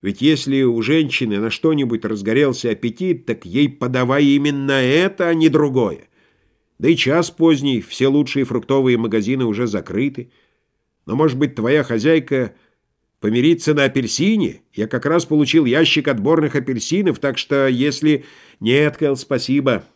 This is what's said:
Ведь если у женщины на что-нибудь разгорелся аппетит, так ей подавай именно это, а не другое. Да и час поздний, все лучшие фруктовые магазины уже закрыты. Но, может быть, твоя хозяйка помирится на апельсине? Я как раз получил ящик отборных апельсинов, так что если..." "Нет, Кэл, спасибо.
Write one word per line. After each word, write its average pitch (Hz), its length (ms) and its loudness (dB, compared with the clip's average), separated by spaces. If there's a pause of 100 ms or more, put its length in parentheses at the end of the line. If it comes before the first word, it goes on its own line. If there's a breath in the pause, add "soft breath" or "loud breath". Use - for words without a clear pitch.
Ведь 98 180 -6
если 135 420 0
у 117 200 0
женщины 131 580 0
на 110 100 -2
что-нибудь 135 540 -2
разгорелся 113 680 0
аппетит, 120 560 -4
так 110 200 -8
ей 131 220 0
подавай 131 560 0
именно 139 480 0
это, 165 560 0
а 170 60 2
не 160 140 4
другое. 131 600 0 (720)
Да 139 100 0
и 165 80 4
час 156 340 0
поздний, 143 500 2
все - 280 -2
лучшие 139 360 0
фруктовые 127 520 0
магазины 113 480 -2
уже 113 220 -2
закрыты. 117 640 -6 (760)
Но, 110 100 -6
может 147 200 2
быть, 143 180 -2
твоя 135 280 0
хозяйка 131 720 0 (680 soft breath)
помирится 127 540 2
на 143 100 2
апельсине? 139 760 -2 (100)
Я 107 140 -4
как - 180 -6
раз 160 200 0
получил 151 400 2
ящик 135 440 2
отборных 143 460 0
апельсинов, 139 640 -2
так 135 200 -4
что 139 300 0
если..." 139 560 0 (360 loud breath)
"Нет, 143 360 2
Кэл, 139 200 0
спасибо. 131 680 -2 (120)